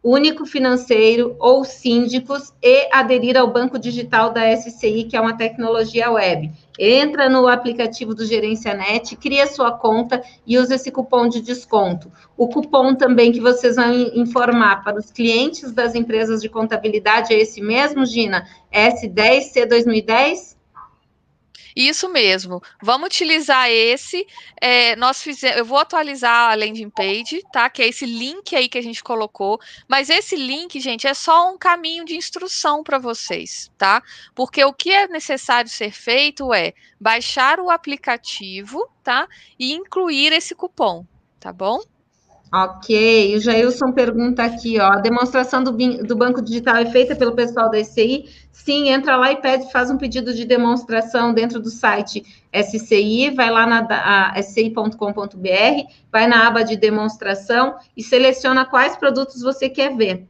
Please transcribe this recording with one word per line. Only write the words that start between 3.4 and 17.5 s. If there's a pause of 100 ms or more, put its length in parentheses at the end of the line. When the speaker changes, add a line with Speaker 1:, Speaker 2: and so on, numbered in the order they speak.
Speaker 1:
banco
digital
da
S
C
I,
que
é
uma
tecnologia
web. (280)
Entra
no
aplicativo
do
Gerencianet,
cria
sua
conta (220)
e
usa
esse
cupom
de
desconto. (280)
O
cupom
também
que
vocês
vão
in-,
informar
para
os
clientes
das
empresas
de
contabilidade
é
esse